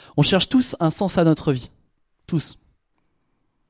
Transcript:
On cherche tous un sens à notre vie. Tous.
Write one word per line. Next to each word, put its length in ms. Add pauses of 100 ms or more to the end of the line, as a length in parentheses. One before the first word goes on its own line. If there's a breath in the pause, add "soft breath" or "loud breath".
(180 loud breath)
On 40
cherche 280
tous 280
un 120
sens 260
à 80
notre 280
vie. 180 (560)
Tous. 320 (1120)